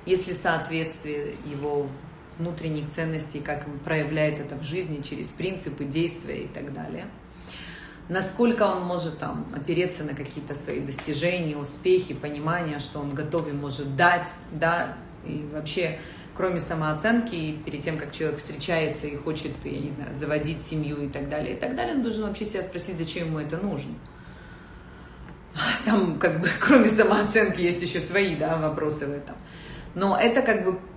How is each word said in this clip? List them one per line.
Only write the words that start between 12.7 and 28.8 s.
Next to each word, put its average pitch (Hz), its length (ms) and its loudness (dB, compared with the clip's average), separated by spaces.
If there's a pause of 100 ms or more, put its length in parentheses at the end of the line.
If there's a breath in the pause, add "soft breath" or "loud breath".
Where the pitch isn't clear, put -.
что - 200 -6
он 143 140 -4
готов 151 340 0
и 143 40 -4
может 139 440 -4
дать, 175 340 6 (220)
да, 160 440 2 (300)
и 151 260 -6
вообще, 160 460 -2 (360 loud breath)
кроме 180 240 2
самооценки, 165 760 2
и 156 180 -2
перед - 300 -6
тем, 160 160 -2
как 147 140 -8
человек 147 260 -2
встречается 151 680 0
и 143 80 -6
хочет, 156 340 -4 (140)
я 139 140 -4
не 139 120 -4
знаю, - 240 -6
заводить 151 480 0
семью 147 400 -2
и 139 60 -2
так 143 200 -4
далее, 151 260 -2
и - 60 -6
так 262 160 -2
далее, 349 200 0
он 254 60 4
должен 214 200 0
вообще 208 240 -2
себя 190 160 -2
спросить, 175 340 -4
зачем 165 300 -2
ему 156 140 0
это 151 180 -2
нужно. 160 360 -2 (1900 loud breath)
Там, 185 340 4
как 165 220 4
бы, 185 140 2
<laughs> - 60 -4
кроме 240 280 10
самооценки, 208 720 6
есть 175 220 4
еще 175 180 0
свои, 180 360 2
да, 160 200 2
вопросы 151 500 0